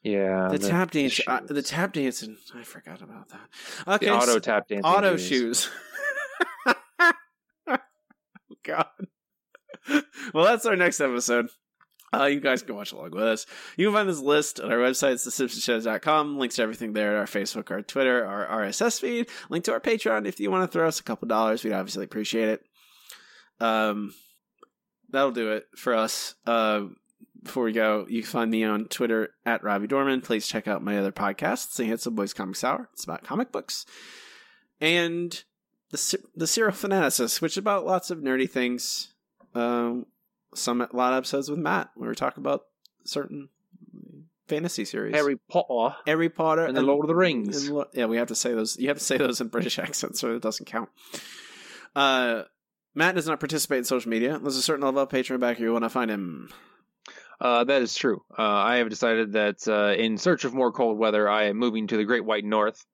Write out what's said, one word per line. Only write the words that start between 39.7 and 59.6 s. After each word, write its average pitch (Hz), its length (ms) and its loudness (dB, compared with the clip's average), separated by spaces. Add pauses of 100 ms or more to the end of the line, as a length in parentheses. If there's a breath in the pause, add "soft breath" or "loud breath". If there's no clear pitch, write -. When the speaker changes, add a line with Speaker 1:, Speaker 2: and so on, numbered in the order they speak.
Speaker 2:
some, 120 260 -2
a 120 120 -2
lot 127 200 2
of 131 60 2
episodes 139 320 -4
with 147 80 -4
Matt, 170 380 -2
where 117 120 -8
we 113 60 -6
talk 135 220 -4
about 143 260 -2 (420)
certain 143 440 -8 (1000)
fantasy 151 360 -4
series. 110 300 -4
Speaker 1:
Harry 143 220 2 (140)
Potter. 131 460 0 (100)
Speaker 2:
Harry 160 220 2
Potter 160 360 2
Speaker 1:
And 131 120 0
The 131 40 2
Speaker 2:
and 131 80 4
Speaker 1:
Lord 147 160 4
of 151 40 0
the 165 60 2
Rings. 143 540 2
Speaker 2:
and 147 80 -2
lo-, 139 160 -2
yeah, 123 140 0
we 113 100 2
have 117 120 0
to 113 60 -6
say 123 200 0
those. 110 240 -2
You 127 100 0
have 143 100 0
to - 60 -8
say 131 140 2
those 123 220 2
in 117 80 -2
British - 300 -2
<laughs> - 20 -4
accents, - 400 -6
so 117 140 0
it 117 80 -4
doesn't - 240 -4
count. 113 220 -6 (1080 loud breath)
Uh, 127 480 4 (520)
Matt 170 220 2
does 151 100 0
not 156 140 0
participate 143 380 0
in 123 60 0
social 120 260 -2
media. 120 280 0
There's 135 180 -4
a 127 60 0
certain 143 220 0
level 135 180 2
of 135 60 0
Patreon 131 320 -2
backer 120 220 0
you 113 100 2
wanna 120 180 2
find 117 200 0
him. 87 380 -6 (920 loud breath)
Speaker 1:
Uh, 123 240 4
that 135 180 4
is 113 140 -2
true. 117 260 0 (160)
Uh, 113 40 0
I 104 340 4
have 117 120 2
decided 110 440 2
that, 104 340 0